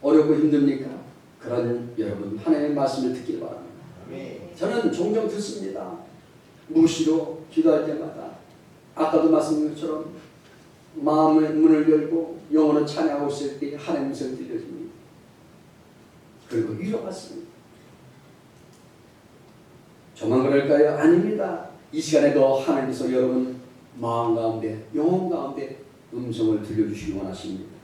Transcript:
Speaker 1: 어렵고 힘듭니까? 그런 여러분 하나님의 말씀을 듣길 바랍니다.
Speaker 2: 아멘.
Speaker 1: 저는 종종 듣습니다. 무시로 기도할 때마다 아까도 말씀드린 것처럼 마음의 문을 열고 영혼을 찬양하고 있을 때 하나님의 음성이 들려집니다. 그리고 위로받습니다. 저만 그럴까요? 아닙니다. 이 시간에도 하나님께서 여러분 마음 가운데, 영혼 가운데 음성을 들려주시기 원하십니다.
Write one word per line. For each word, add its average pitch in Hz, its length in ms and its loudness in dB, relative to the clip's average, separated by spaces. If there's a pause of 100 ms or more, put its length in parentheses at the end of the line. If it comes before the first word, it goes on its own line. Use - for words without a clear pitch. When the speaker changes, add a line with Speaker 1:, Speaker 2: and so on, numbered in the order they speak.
Speaker 1:
어렵고 151 320 6
힘듭니까? 143 540 2 (500)
그런 120 600 -4
여러분 101 460 -6
하나님의 147 300 2
말씀을 131 400 0
듣길 - 260 -6
바랍니다. - 320 -12 (340)
Speaker 2:
아멘. - 340 -14 (140)
Speaker 1:
저는 220 380 0
종종 214 360 0
듣습니다. 190 720 -8 (680)
무시로 160 800 2
기도할 - 360 4
때마다 - 520 -8 (560)
아까도 302 360 2
말씀드린 151 440 2
것처럼 156 400 -6 (840)
마음의 156 580 4
문을 156 360 6
열고 160 500 0 (120)
영혼을 151 340 4
찬양하고 143 460 -2
있을 139 260 -6
때 147 180 -6
하나님의 143 340 -4
음성이 127 260 -6
들려집니다. - 580 -12 (1500)
그리고 113 260 -2
위로받습니다. - 760 -8 (2750)
저만 127 340 2
그럴까요? 143 480 4
아닙니다. 175 720 2 (220)
이 156 100 -6
시간에도 143 560 4
하나님께서 131 560 -2
여러분 127 440 0 (420)
마음 113 380 -2
가운데, 110 480 -4 (100)
영혼 170 340 2
가운데 139 520 -8 (320)
음성을 110 500 -2
들려주시기 104 560 -4
원하십니다. 95 500 -10 (160)